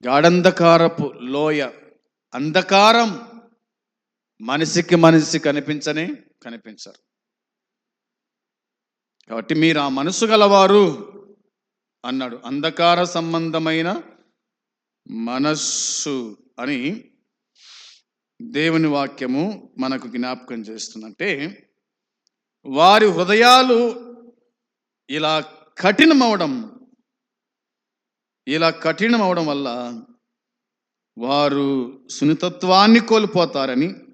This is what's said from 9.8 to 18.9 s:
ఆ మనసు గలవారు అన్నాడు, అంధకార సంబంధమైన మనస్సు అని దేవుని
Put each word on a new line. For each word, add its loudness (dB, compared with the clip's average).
ఆ -4
మనసు -4
గలవారు 6
అన్నాడు, -8
అంధకార 0
సంబంధమైన -4
మనస్సు -4
అని -6
దేవుని -2